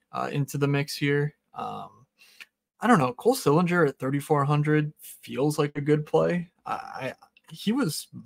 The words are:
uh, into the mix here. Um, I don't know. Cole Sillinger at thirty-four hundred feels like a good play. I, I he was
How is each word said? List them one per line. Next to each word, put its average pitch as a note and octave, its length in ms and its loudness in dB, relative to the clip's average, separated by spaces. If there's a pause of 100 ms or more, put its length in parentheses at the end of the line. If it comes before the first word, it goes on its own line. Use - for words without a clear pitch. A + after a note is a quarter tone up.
(120)
uh, B2+ 200 -6
into C#3+ 260 -4
the C#3 100 2
mix C#3+ 280 -2
here. C#3+ 400 -2 (180)
Um, G#2 540 -12 (720)
I G#3 60 0
don't A3+ 120 8
know. B2+ 140 2
Cole - 220 2
Sillinger E3+ 520 4
at - 120 -6
thirty-four C#3 460 0
hundred D3+ 540 2
feels C#3 600 -4
like D3 180 -2
a C#3+ 40 -4
good D3+ 260 0
play. E3 420 0 (160)
I, - 80 -8
I - 400 -10 (400)
he F#3+ 180 -4
was A#3 360 -2 (180)